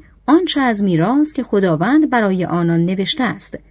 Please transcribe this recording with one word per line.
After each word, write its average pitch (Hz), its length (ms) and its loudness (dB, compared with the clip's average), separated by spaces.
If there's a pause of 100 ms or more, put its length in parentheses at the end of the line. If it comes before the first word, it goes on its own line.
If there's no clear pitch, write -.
(260)
آنچه 302 360 2
از 220 220 0
میراث 208 500 0
که 254 100 -6
خداوند 202 640 2
برای 196 360 0
آنان 170 400 0
نوشته 190 380 -2
است. - 360 -6 (120)